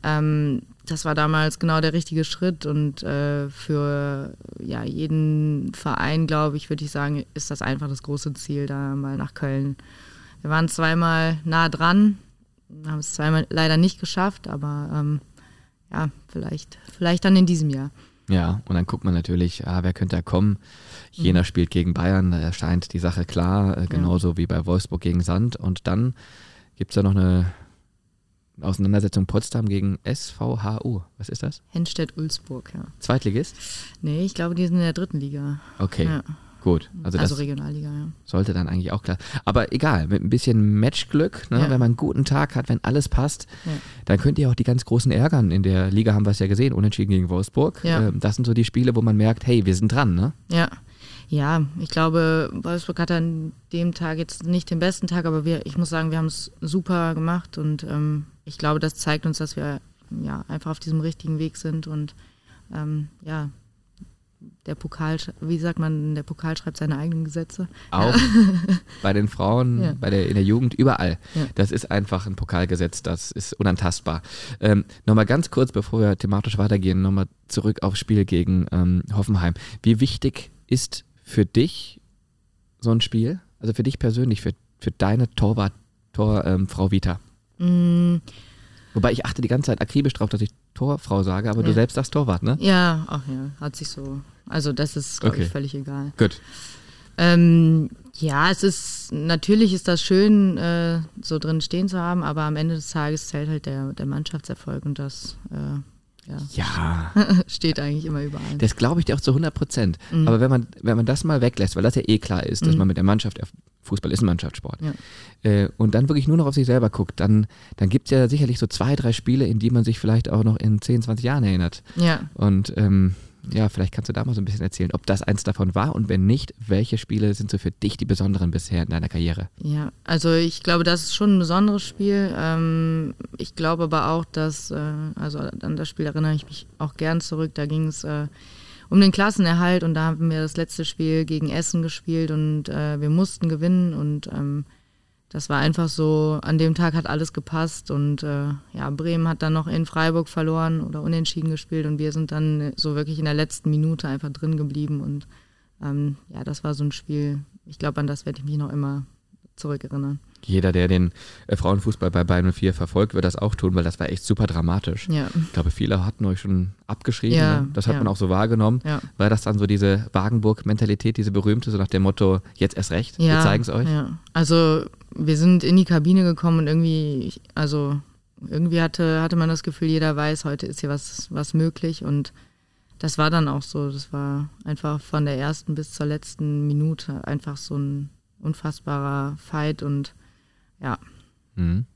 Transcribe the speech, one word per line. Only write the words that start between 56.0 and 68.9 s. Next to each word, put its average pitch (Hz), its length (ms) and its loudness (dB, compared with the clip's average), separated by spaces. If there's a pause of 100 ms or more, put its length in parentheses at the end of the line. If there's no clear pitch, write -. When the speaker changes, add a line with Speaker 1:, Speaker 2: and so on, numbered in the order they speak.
Speaker 1:
wir 160 60 -2
haben's 160 420 -4
super 165 560 -2
gemacht 170 420 -4
und, 151 320 -4
ähm, 151 360 -2 (180)
ich - 140 -16
glaube, 151 240 0
das 156 140 -2
zeigt 151 300 -4
uns, 160 120 -2
dass 156 180 -8
wir, 147 240 -6 (420)
ja, 143 280 -6
einfach 156 220 -8
auf 156 80 -8
diesem 160 200 -2
richtigen 156 400 -4
Weg 160 160 -6
sind 160 320 -6
und, 151 280 -8 (600)
ähm, 151 320 -4 (160)
ja, 156 260 -8 (1160)
der 151 100 -8
Pokal 160 420 -6
sch-, - 220 -10
wie 165 180 -4
sagt 170 220 -4
man, 156 360 -2
der 147 80 -6
Pokal 160 340 -6
schreibt - 180 -10
seine 151 220 -4
eigenen 160 260 -4
Gesetze. 165 460 -8 (220)
Speaker 2:
Auch 202 220 2
Speaker 1:
Ja. 240 80 6
<laughs> 190 800 4